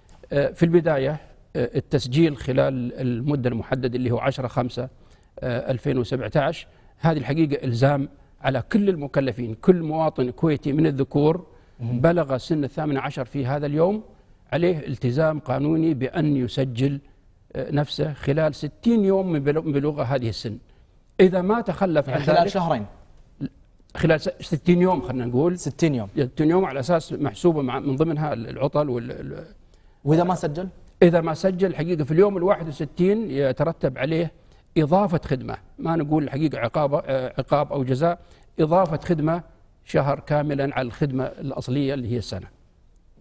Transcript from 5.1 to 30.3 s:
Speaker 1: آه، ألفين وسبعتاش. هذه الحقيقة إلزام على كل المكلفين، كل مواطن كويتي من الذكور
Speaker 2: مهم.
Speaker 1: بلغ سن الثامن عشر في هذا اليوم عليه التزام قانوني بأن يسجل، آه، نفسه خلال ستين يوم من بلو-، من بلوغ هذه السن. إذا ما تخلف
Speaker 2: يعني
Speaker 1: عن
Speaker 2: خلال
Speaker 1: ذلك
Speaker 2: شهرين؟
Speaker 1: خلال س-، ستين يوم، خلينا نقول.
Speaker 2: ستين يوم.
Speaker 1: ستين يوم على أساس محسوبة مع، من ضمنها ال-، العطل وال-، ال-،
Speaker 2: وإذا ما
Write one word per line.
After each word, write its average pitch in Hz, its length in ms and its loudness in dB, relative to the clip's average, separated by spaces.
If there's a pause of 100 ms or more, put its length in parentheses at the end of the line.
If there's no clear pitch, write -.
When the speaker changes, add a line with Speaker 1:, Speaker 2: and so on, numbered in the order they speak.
Speaker 1:
آه، 127 320 -4
ألفين 131 260 -2
وسبعتاش. 131 680 -2 (300)
هذه 160 200 2
الحقيقة 143 480 0
إلزام 135 440 2 (320)
على 135 300 0
كل 202 180 4
المكلفين، 131 640 -2
كل 180 280 4
مواطن 151 480 -2
كويتي 147 440 -2
من 156 140 4
الذكور 147 580 0 (340)
Speaker 2:
مهم. 120 220 -4
Speaker 1:
بلغ 156 360 2
سن 151 260 -2
الثامن 147 340 -4
عشر 139 280 -6
في 139 200 -6
هذا 143 200 -2
اليوم 175 380 0 (500)
عليه 170 340 0
التزام 147 520 0
قانوني 156 540 0
بأن 139 420 0
يسجل، 131 640 -2 (560)
آه، 135 160 -6
نفسه 147 420 -2
خلال 147 420 0
ستين 214 500 0
يوم 190 260 2
من 147 120 0
بلو-، 151 220 0
من 160 60 -2
بلوغ 143 300 0
هذه 123 280 -2
السن. 110 280 -8 (640)
إذا 185 220 6
ما 214 200 2
تخلف 160 460 0
Speaker 2:
يعني 127 120 -2
Speaker 1:
عن 139 60 -4
Speaker 2:
خلال 156 120 4
Speaker 1:
ذلك 175 100 6
Speaker 2:
شهرين؟ 165 380 -2 (1120)
Speaker 1:
خلال 160 240 4
س-، 196 80 -6 (120)
ستين 175 400 2
يوم، 180 200 2
خلينا 127 240 -4
نقول. 151 340 0
Speaker 2:
ستين 151 360 0
يوم. 107 120 -4 (100)
Speaker 1:
ستين 151 320 0
يوم 185 160 4
على 131 140 -6
أساس 160 340 -2
محسوبة 147 480 0
مع، 127 180 -2
من 135 160 -2
ضمنها 151 380 0
ال-، 110 160 -8
العطل 139 400 -2
وال-، 120 220 -6
ال-، - 340 -12 (600)
Speaker 2:
وإذا 160 180 4
ما 180 120 2